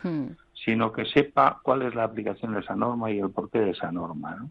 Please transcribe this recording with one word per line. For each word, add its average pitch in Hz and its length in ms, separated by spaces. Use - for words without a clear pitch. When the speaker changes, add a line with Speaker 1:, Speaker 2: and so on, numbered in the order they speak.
Speaker 1:
Hmm. 160 240
Speaker 2:
sino 113 400
que 113 120
sepa - 580
cuál 131 180
es 120 140
la 117 80
aplicación 107 500
de 101 80
esa - 140
norma 113 360
y 101 80
el 98 120
porqué - 280
de 101 120
esa 85 200
norma, 80 480
¿no? 131 120